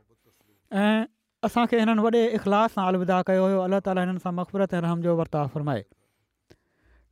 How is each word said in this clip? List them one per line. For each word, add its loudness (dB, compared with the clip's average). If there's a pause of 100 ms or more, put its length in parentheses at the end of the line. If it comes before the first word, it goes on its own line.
(1400)
اسان 0
کي 4
هنن 2
وڏي 4 (140)
اخلاص 0
سان 0
الوداع 2 (100)
ڪيو 2
هيو. 0
الله 0
تعاليٰ -2
هنن -4
سان -4
مغفرت ۽ -2
رحم -2
جو 2
ورتاءُ -2
فرمائي. -4 (1300)